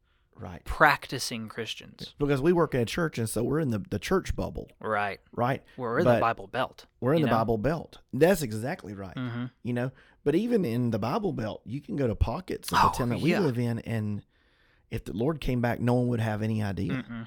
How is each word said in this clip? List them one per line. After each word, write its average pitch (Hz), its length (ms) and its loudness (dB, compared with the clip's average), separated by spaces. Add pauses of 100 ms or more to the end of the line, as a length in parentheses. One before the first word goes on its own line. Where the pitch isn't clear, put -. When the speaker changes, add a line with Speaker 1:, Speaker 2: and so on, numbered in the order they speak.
(340)
Speaker 1:
Right. 92 300 -14
Speaker 2:
practicing 127 840 0
Christians. - 720 -12
Speaker 1:
Because 143 220 2
we 160 120 6
work 170 220 4
in 127 60 4
a 117 40 4
church, 156 340 -2
and 113 100 0
so 107 140 -2
we're 135 160 2
in 151 120 0
the, 107 100 0 (100)
the 107 80 -2
church - 380 0
bubble. - 420 -6
Speaker 2:
Right. 104 420 -2 (120)
Speaker 1:
Right? 123 320 0 (120)
Speaker 2:
We're 123 220 -2
in 175 60 2
Speaker 1:
But 123 120 6
Speaker 2:
the 107 40 2
Bible 113 260 0
Belt, - 400 -4 (140)
Speaker 1:
we're 123 140 2
in 170 60 4
Speaker 2:
you 151 60 4
Speaker 1:
the - 60 0
Speaker 2:
know? 117 60 6
Speaker 1:
Bible 113 200 2
Belt. 143 400 -4 (140)
That's 165 300 6
exactly 110 520 -6
right. 98 220 -12
Speaker 2:
Mm-hmm. 123 300 -6 (180)
Speaker 1:
You 120 80 -2
know, 123 180 -2 (320)
but 143 140 4
even 226 280 2
in 120 280 0
the 113 80 0
Bible 170 320 0
Belt, 110 320 -6
you 135 160 -8
can 196 160 -8
go 139 100 2
to 104 80 0
pockets - 580 -4
of - 80 2
the - 80 6
Speaker 2:
Oh, - 60 2
Speaker 1:
ten 123 140 0
that 110 120 -2
we 151 120 4
Speaker 2:
yeah. 175 80 2
Speaker 1:
live 131 180 2
in, 117 220 0
and 107 420 -4 (720)
if 113 120 -6
the - 80 -10
Lord 131 280 -2
came 127 200 0
back, 117 200 0
no 120 140 2
one 123 140 2
would 120 120 0
have 107 200 0
any 110 220 0
idea, 107 420 -2
Speaker 2:
Mm-mm. 117 220 -10